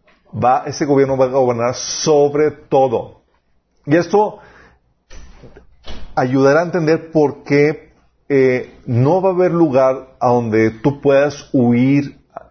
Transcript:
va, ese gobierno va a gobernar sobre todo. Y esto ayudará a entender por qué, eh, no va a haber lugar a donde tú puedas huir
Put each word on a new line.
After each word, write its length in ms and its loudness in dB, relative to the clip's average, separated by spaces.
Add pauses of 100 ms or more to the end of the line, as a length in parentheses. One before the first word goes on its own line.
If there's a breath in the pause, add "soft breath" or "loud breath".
(320)
va, 340 0
ese 180 -6
gobierno 320 0
va 80 2
a 40 -2
gobernar 460 -2
sobre 760 0
todo. 720 -4 (640)
Y 120 0
esto 420 -2 (1800 loud breath)
ayudará 460 2
a 40 0
entender 460 -2
por 320 0
qué, 500 0 (360)
eh, 580 0
no 340 0
va 100 0
a 20 -2
haber 200 0
lugar 680 0
a 80 0
donde 420 2
tú 300 -4
puedas 520 0
huir 680 0 (300)